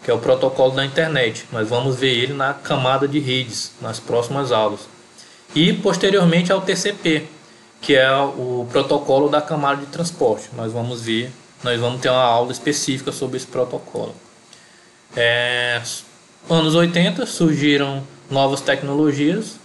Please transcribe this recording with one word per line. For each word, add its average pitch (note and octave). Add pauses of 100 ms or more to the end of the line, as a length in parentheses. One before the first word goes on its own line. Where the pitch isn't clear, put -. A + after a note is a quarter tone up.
que -
é A#2
o A2
protocolo C3
da C#3
internet. C3+
Nós A2
vamos B2
ver C3
ele A#2+
na C#3
camada C3+
de C#3+
redes, B2+
nas A2+
próximas B2
aulas. G#2+ (720)
E, -
posteriormente, F3+
ao G3
T F#3+
C G3+
P, D#3 (560)
que C#3+
é C3
o B2+
protocolo C#3
da D3
camada C#3+
de C#3+
transporte. C#3+
Nós A2+
vamos A#2
ver, A#2 (300)
nós A#2+
vamos B2
ter C3
uma B2+
aula A#2+
específica C3+
sobre C3
esse B2+
protocolo. A#2 (1000)
É, A#2+ (680)
anos D#3
oitenta, F3
surgiram C#3+ (260)
novas C3+
tecnologias. D3